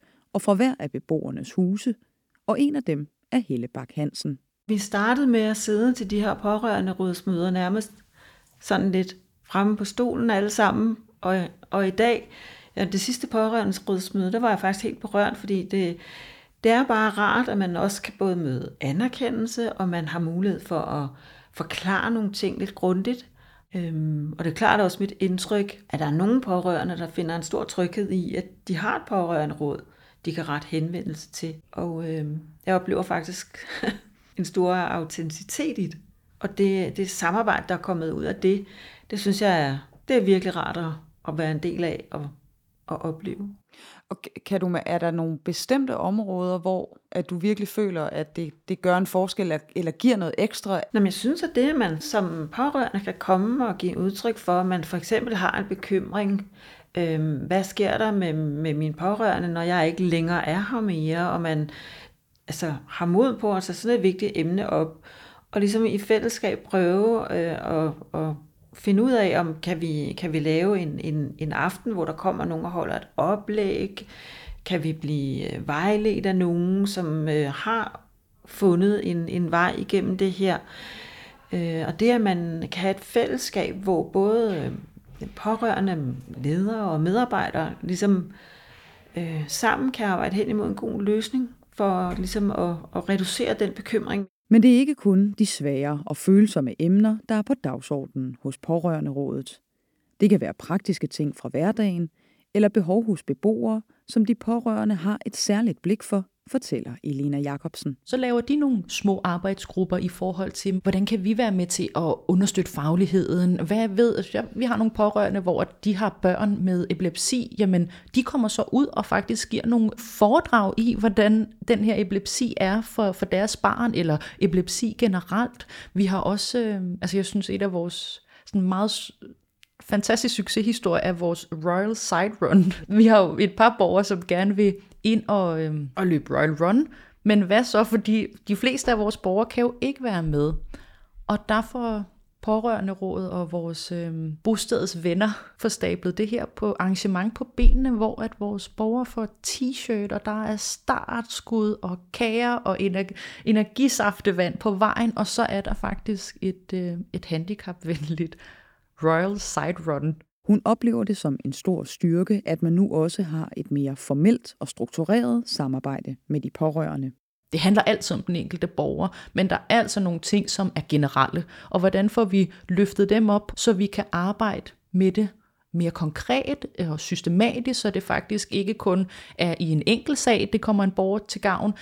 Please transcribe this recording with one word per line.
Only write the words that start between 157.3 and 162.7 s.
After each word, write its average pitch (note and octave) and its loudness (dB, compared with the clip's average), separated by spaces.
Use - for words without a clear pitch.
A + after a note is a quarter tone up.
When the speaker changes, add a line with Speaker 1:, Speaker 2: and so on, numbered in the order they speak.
Speaker 3:
Royal F3 2
Side D#3+ -4
Run. D3 -2
Speaker 1:
Hun G#3 6
oplever A3+ 2
det G3+ 0
som C#3+ -2
en C3+ -4
stor - -2
styrke, F3+ 2
at D#3+ 0
man E3+ 2